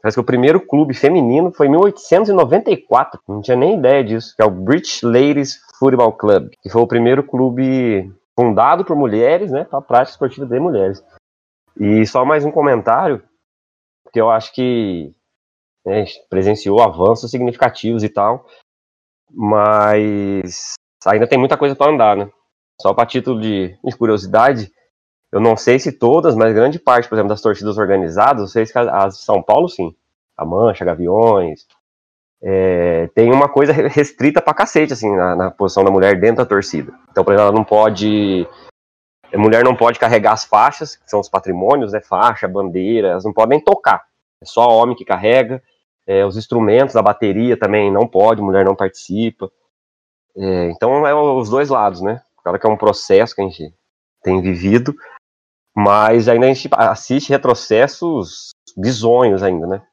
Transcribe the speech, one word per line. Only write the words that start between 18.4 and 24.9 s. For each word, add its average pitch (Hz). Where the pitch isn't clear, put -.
mas 104
ainda 107
tem 135
muita 139
coisa 139
pra 143
andar, 107
né? 101
Só 98
pra 120
título 123
de, 98
de 127
curiosidade, 110